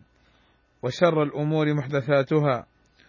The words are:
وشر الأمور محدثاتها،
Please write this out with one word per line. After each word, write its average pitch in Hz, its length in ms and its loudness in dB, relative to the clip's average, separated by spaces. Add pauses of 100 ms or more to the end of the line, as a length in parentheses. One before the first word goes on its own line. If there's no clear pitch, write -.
(840)
وشر 156 400 2
الأمور 151 500 -2
محدثاتها، 139 920 0 (440)